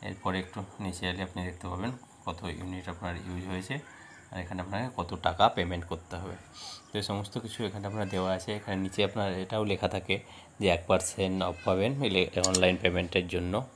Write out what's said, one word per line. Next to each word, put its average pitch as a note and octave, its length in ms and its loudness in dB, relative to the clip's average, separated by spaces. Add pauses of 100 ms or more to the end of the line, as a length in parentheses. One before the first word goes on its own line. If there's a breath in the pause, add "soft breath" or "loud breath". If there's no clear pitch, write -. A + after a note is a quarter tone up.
এরপরে F#2 360 -2
একটু - 140 -10 (260)
নিচে F#2 260 -4
এলে F#2 180 -2
আপনি F#2 200 -6
দেখতে F2 240 -10
পাবেন F#2+ 180 -4 (360)
কত F2 140 -6 (180)
ইউনিট F#2 360 -6
আপনার F2 200 -4 (120)
ইউজ F2+ 240 -4
হয়েছে, F#2 240 -4 (560 loud breath)
আর G2 140 -8
এখানে F2 200 -6
আপনাকে G2 220 -4 (120)
কত F2+ 120 -4 (160)
টাকা F2 180 4 (120)
পেমেন্ট F2 340 -2
করতে F2 300 -8
হবে। F#2 160 -8 (520 loud breath)
তো - 120 -20
এই G2 100 -4
সমস্ত G2+ 240 -2 (100)
কিছু G#2+ 140 -10 (100)
এখানে G2 220 -6
আপনার G#2 240 -2
দেওয়া F#2 240 4
আছে। - 200 -6
এখানে G#2 260 -2
নিচে F#2+ 240 -2
আপনার G2+ 200 0 (160)
এটাও G#2+ 180 0 (100)
লেখা F#2 220 2
থাকে F#2+ 220 2 (440 loud breath)
যে G#2 60 6 (100)
এক E2+ 140 -2
পার্সেন্ট F#2+ 480 4 (100)
অফ F2 80 -4 (100)
পাবেন G2+ 260 4 (160)
ইলে-, F#2 220 4 (200)
অনলাইন F#2 320 6
পেমেন্টের F2+ 520 2
জন্য। F2+ 200 0 (220)